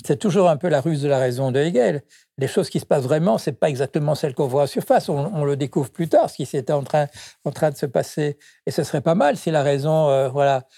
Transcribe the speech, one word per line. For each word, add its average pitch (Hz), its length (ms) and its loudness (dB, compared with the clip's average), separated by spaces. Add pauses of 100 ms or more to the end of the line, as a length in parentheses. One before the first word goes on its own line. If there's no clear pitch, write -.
C'est 147 140 0
toujours 180 320 2
un 151 80 2
peu 180 100 -4
la 151 140 2
ruse 151 220 -2
de 147 40 0
la 139 120 2
raison 131 320 0
de 131 80 2
Hegel. 175 420 2 (380)
Les 135 80 0
choses - 240 -2
qui 165 80 -2
se - 80 -8
passent 147 160 2
vraiment, 156 340 2
c'est - 140 -6
pas 160 180 0
exactement 147 460 -2
celles 139 180 -4
qu'on 143 140 0
voit 135 160 2
en 139 40 2
surface. - 420 0
On, 160 260 -4
on 151 80 -2
le 143 120 0
découvre 139 360 -4
plus 160 180 -6
tard, 302 200 4
ce - 80 -18
qui 139 100 -6
s'était 147 260 -4
en 147 80 0
train, 147 260 0 (380)
en 156 60 -4
train 156 180 0
de 147 80 -6
se - 80 -4
passer. 147 540 -4 (260)
Et - 60 -4
ce 160 120 -2
serait 143 180 -4
pas 165 120 2
mal 254 240 2
si - 140 -6
la 151 100 2
raison, 143 480 2
euh, 135 200 2
voilà, 139 340 2 (140)